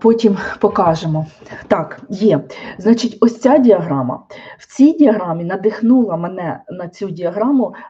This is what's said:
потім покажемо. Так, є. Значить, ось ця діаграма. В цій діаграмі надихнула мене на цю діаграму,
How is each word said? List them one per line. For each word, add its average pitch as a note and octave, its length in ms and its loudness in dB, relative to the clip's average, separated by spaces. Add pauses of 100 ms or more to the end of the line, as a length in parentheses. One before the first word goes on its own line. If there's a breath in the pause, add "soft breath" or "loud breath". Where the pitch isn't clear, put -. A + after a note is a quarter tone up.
потім A3+ 380 2 (220 loud breath)
покажемо. D#3+ 680 0 (420 loud breath)
Так, F3 400 -4
є. F#3+ 360 0 (340 loud breath)
Значить, A#3 420 0
ось A#3 200 2
ця C4+ 180 4
діаграма. E3 640 0 (360 loud breath)
В - 80 -20
цій D4 260 4
діаграмі F#3 520 0
надихнула G#3+ 720 0
мене F3 520 -8
на F3 200 -12
цю G3 220 -10
діаграму, G3 640 -2 (140 loud breath)